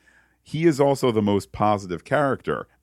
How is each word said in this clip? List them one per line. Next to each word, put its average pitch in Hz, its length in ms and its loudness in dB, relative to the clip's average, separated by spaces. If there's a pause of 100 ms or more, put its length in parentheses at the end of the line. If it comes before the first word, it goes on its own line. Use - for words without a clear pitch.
(420)
he 160 240 -2
is 143 120 4
also 139 320 2
the 110 120 2
most 101 300 0
positive 98 520 -2
character. 120 640 -2 (140)